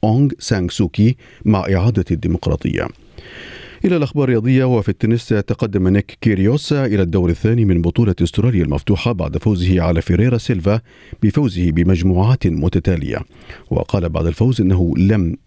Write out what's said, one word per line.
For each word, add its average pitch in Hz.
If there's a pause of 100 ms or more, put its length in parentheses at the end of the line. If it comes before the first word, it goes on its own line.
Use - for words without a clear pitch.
أونغ 127
سان 90
سوكي 104 (280)
مع 104 (140)
إعادة 98
الديمقراطية. - (960)
إلى 180
الأخبار 143
الرياضية، 127
وفي 120
التنس 113
تقدم 101
نيك 98
كيريوس 110
إلى 117
الدور 87
الثاني 110
من 87
بطولة 92
أستراليا 101
المفتوحة 85
بعد 80
فوزه 92
على 85
فيريرا 113
سيلفا 104 (420)
بفوزه 95
بمجموعات 90
متتالية. 80 (520)
وقال -
بعد 80
الفوز 113
إنه 92
لم 92 (100)